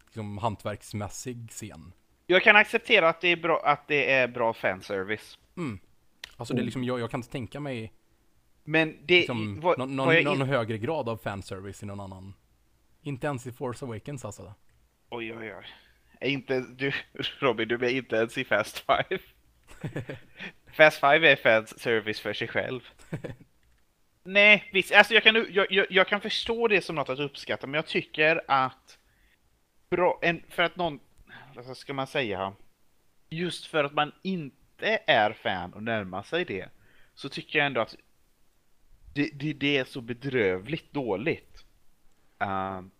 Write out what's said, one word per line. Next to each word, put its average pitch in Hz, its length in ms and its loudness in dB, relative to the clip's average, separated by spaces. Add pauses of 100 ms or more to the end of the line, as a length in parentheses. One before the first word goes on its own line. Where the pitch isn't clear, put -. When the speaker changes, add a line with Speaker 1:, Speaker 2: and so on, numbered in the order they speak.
Speaker 1:
liksom, 104 320 -12
hantverksmässig 110 1120 -8
scen. 80 440 -16 (340)
Speaker 2:
Jag 185 160 4
kan 214 120 8
acceptera 208 540 4
att 165 120 -2
det 180 60 0
är 175 100 2
bra, 165 280 0
att 143 220 2
det 143 240 2
är 131 160 4
bra 117 260 0
fanservice. 98 880 -4 (180)
Speaker 1:
Mm. 127 220 -8 (580)
Alltså, 120 160 -8
det 123 40 0
är, 123 40 0
Speaker 3:
Mm. 127 40 -2
Speaker 1:
liksom, 123 180 -6
jag, 123 160 -4
jag 117 120 -6
kan 143 80 -6
inte 117 120 -14
tänka 139 280 -10
mig 123 340 -10 (720)
Speaker 2:
Men 156 420 0
det, 180 120 6
Speaker 1:
liksom, 110 420 -2
Speaker 2:
vad, 165 180 0
Speaker 1:
någon, 135 180 -6
någon, 135 100 -2
Speaker 2:
vad 165 100 4
jag 165 80 6
Speaker 1:
någon 143 180 0
Speaker 2:
in- 131 60 -2
Speaker 1:
högre 117 300 -2
grad 123 320 -4
av 113 80 -4
fanservice 98 640 -10
i - 20 -10
någon 101 140 -10
annan. 95 340 -14 (680)
Inte 143 260 -8
ens 135 200 -6
i 117 40 -12
Force 123 340 -10
Awakens, 120 400 -10
alltså. 104 280 -14 (560)
Speaker 2:
Oj, 113 280 -8
oj, 110 180 -10
oj. 87 100 -18 (540)
Är 131 100 -2
inte, 135 300 0
du, 131 320 -6 (220)
<laughs> - 260 -8
Robin, 113 280 0
du 120 80 0
är 120 140 0
inte 123 260 -2
ens 117 220 0
i 131 80 -2
Fast - 320 0 (100)
Five. - 320 0 (600)
Speaker 1:
<laughs> 143 360 -10 (560)
Speaker 2:
Fast 156 260 6
Five 151 320 6
är 135 40 8
fanservice 110 840 0
för 107 140 -6
sig 117 140 -6
själv. 117 340 -6 (280)
Speaker 1:
<laughs> - 100 -8 (1040)
Speaker 2:
Nej, 202 500 6
visst. 190 200 2
Alltså, 202 200 8
jag 214 100 6
kan, 220 120 8 (140)
jag, 185 220 0
jag, 190 180 2
jag 185 180 4
kan 208 140 0
förstå 233 460 -2
det 196 140 4
som 170 140 -6
något 135 140 -2
att 131 100 -4
uppskatta, 135 480 -6
men 135 60 -8
jag 156 140 -4
tycker 160 600 0
att 131 500 0 (920)
bra, 175 320 0
en, 170 280 0
för - 140 0
att 170 120 -2
någon, 165 240 -4 (560)
vad 123 220 -16
ska - 160 -12
man 139 140 -6
säga, 98 460 -2 (760)
just 165 360 -8
för 151 180 0
att 143 100 -4
man 147 180 0 (100)
inte 185 880 -6
är 110 260 6
fan 101 400 -4
och 101 100 -14
närmar 104 400 -4
sig 170 220 -6
det, 92 240 -8 (440)
så - 160 -14
tycker - 300 -4
jag 143 60 2
ändå 127 160 0
att - 140 -4 (1200)
det, 143 200 -2
det, 147 200 -6
det 143 240 0
är 131 80 0
så - 160 -12
bedrövligt 120 920 -2
dåligt. 123 720 -4 (760)
Ehm, 95 600 -6